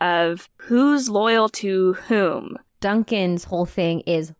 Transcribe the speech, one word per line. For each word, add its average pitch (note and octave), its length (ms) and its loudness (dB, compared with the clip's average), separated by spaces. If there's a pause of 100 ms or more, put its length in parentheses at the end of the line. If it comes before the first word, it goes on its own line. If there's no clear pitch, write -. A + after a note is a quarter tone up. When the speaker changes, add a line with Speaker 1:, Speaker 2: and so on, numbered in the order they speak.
Speaker 1:
of F3 460 0 (100)
who's C4 520 2
loyal A3 400 2
to F#3+ 440 0 (140)
whom. F#3+ 500 0 (240)
Speaker 2:
Duncan's G3+ 640 0
whole F3 200 -2
thing E3+ 360 -2
is D#3+ 380 -2